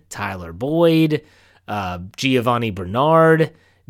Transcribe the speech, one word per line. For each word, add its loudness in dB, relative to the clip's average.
Tyler -10
Boyd, 0
uh, -6
Giovanni 0
Bernard, 2